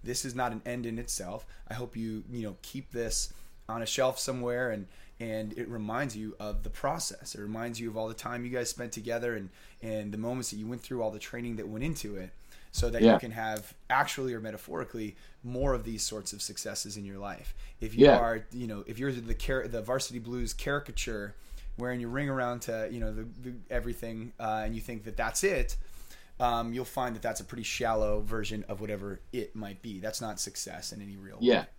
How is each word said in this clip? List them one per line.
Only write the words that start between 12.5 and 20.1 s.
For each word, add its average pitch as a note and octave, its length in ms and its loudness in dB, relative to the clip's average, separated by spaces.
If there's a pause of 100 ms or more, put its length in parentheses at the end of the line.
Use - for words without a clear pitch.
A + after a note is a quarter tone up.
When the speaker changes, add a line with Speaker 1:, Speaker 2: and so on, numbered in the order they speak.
Speaker 1:
so - 200 4
that A#2 120 6
Speaker 2:
Yeah. A2 120 12
Speaker 1:
you F#2+ 40 6
can A2 140 -4
have, A2 420 -4 (160)
actually C3 420 4
or A2+ 80 -2
metaphorically, G#2+ 760 -4 (260)
more B2+ 320 2
of A2 100 0
these A2 180 -2
sorts G#2 300 -4
of G#2 80 -8
successes G2+ 560 -6
in G2+ 80 -6
your G2 140 -8
life." G2 360 -6 (260)
If A2 140 -4
you C#3+ 120 12
Speaker 2:
Yeah. B2 120 12
Speaker 1:
are, A#2 340 2
you B2 140 -4
know, G#2 220 -4
if A2+ 100 -8
you're C3+ 140 0
the A#2 220 2
char-, C3 340 2
the A#2 120 -2
Varsity B2 380 0